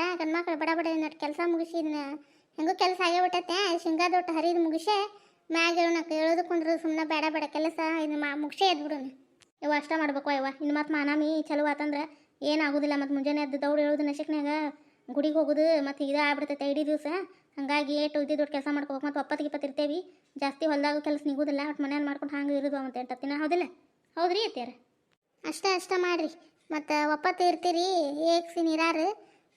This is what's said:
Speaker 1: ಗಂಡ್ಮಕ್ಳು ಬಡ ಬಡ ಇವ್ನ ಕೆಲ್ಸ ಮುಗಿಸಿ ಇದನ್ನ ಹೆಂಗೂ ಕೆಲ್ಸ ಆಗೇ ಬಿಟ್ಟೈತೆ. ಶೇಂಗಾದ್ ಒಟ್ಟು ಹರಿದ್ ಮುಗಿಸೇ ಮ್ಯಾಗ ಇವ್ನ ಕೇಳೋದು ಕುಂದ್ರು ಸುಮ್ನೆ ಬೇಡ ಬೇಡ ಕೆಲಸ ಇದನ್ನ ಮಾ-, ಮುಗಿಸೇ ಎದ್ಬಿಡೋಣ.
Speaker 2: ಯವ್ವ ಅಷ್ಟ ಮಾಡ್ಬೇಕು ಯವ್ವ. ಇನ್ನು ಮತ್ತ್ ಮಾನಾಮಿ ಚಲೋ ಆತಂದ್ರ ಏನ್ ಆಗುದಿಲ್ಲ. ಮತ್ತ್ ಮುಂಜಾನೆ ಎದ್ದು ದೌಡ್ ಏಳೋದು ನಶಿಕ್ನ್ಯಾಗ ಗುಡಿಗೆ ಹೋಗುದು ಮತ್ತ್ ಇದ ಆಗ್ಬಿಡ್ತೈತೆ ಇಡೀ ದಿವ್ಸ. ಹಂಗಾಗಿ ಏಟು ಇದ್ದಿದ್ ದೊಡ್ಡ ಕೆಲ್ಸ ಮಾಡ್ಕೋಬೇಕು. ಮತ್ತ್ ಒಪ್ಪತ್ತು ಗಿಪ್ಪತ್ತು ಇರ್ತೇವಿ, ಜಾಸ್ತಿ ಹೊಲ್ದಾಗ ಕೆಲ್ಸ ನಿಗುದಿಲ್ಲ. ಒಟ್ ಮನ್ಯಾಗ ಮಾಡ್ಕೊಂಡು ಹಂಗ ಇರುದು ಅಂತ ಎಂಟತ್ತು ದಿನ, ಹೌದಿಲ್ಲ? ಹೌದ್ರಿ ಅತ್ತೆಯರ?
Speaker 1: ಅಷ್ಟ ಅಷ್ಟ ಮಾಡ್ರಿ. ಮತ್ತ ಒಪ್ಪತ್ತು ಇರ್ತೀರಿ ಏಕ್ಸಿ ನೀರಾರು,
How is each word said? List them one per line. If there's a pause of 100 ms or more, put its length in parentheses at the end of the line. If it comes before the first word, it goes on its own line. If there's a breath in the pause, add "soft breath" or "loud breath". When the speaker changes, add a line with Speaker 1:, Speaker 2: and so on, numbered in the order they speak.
(160)
Speaker 1:
ಗಂಡ್ಮಕ್ಳು
ಬಡ
ಬಡ
ಇವ್ನ
ಕೆಲ್ಸ
ಮುಗಿಸಿ
ಇದನ್ನ (600 soft breath)
ಹೆಂಗೂ
ಕೆಲ್ಸ
ಆಗೇ
ಬಿಟ್ಟೈತೆ.
ಶೇಂಗಾದ್
ಒಟ್ಟು
ಹರಿದ್
ಮುಗಿಸೇ (420 loud breath)
ಮ್ಯಾಗ
ಇವ್ನ (120)
ಕೇಳೋದು
ಕುಂದ್ರು
ಸುಮ್ನೆ
ಬೇಡ
ಬೇಡ
ಕೆಲಸ (280)
ಇದನ್ನ
ಮಾ-,
ಮುಗಿಸೇ
ಎದ್ಬಿಡೋಣ. (580)
Speaker 2:
ಯವ್ವ
ಅಷ್ಟ
ಮಾಡ್ಬೇಕು
ಯವ್ವ. (140)
ಇನ್ನು
ಮತ್ತ್
ಮಾನಾಮಿ
ಚಲೋ
ಆತಂದ್ರ (440 loud breath)
ಏನ್
ಆಗುದಿಲ್ಲ.
ಮತ್ತ್
ಮುಂಜಾನೆ
ಎದ್ದು
ದೌಡ್
ಏಳೋದು
ನಶಿಕ್ನ್ಯಾಗ (360 soft breath)
ಗುಡಿಗೆ
ಹೋಗುದು
ಮತ್ತ್
ಇದ
ಆಗ್ಬಿಡ್ತೈತೆ
ಇಡೀ
ದಿವ್ಸ. (520 soft breath)
ಹಂಗಾಗಿ
ಏಟು
ಇದ್ದಿದ್
ದೊಡ್ಡ
ಕೆಲ್ಸ
ಮಾಡ್ಕೋಬೇಕು.
ಮತ್ತ್
ಒಪ್ಪತ್ತು
ಗಿಪ್ಪತ್ತು
ಇರ್ತೇವಿ, (140)
ಜಾಸ್ತಿ
ಹೊಲ್ದಾಗ
ಕೆಲ್ಸ
ನಿಗುದಿಲ್ಲ.
ಒಟ್
ಮನ್ಯಾಗ
ಮಾಡ್ಕೊಂಡು
ಹಂಗ
ಇರುದು
ಅಂತ
ಎಂಟತ್ತು
ದಿನ,
ಹೌದಿಲ್ಲ? (520)
ಹೌದ್ರಿ
ಅತ್ತೆಯರ? (800)
Speaker 1:
ಅಷ್ಟ
ಅಷ್ಟ
ಮಾಡ್ರಿ. (200)
ಮತ್ತ (200)
ಒಪ್ಪತ್ತು
ಇರ್ತೀರಿ (500)
ಏಕ್ಸಿ
ನೀರಾರು, (280 soft breath)